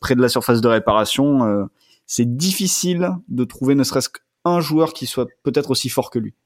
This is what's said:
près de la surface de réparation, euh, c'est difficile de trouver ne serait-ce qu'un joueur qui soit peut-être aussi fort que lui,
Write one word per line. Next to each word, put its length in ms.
près 140
de 80
la 80
surface 320
de 60
réparation, 760
euh, 200
c'est 180
difficile 760
de 160
trouver 300
ne 100
serait-ce 240
qu'un 520
joueur 340
qui 100
soit 220
peut-être 280
aussi 200
fort 200
que 80
lui, 160